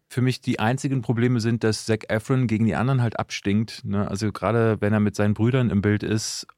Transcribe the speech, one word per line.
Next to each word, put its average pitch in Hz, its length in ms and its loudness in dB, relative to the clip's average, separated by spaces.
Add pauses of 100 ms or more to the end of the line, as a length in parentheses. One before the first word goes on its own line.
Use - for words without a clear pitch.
Für - 140 -4
mich 127 200 0
die - 180 -2
einzigen 131 420 0
Probleme 120 380 2
sind, 117 240 0
dass 110 220 0
Zac - 260 -2
Efron 127 360 0
gegen 110 180 2
die 95 100 2
anderen 123 260 0
halt 117 180 -2
abstinkt, - 640 -4
ne? 101 240 -2
Also 101 220 -2
gerade 110 500 0
wenn 104 120 2
er 110 60 4
mit 104 160 0
seinen 104 180 2
Brüdern 123 360 2
im 98 120 2
Bild 104 220 2
ist, - 420 -4 (120)